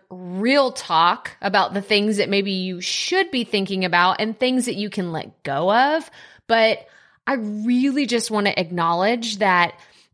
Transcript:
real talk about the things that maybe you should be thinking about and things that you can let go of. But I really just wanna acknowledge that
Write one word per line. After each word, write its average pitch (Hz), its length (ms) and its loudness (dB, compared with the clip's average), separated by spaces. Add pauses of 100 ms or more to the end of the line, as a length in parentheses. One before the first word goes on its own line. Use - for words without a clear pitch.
(120)
real 202 600 0
talk 175 600 0 (100)
about 190 320 0
the 196 80 -4
things 208 360 0
that 202 120 0
maybe 196 220 0
you 185 280 -6
should 359 520 -2
be 247 120 -2
thinking 190 420 -2
about 175 360 2
and 220 160 -4
things 254 280 0
that 240 100 -4
you 202 160 -6
can 180 200 -4
let - 300 -10
go 156 320 0
of. 294 380 2 (340)
But 226 400 2 (400)
I 269 120 0
really 247 680 0
just 226 240 -2
wanna 208 260 0
acknowledge 185 840 0
that 180 360 2 (400)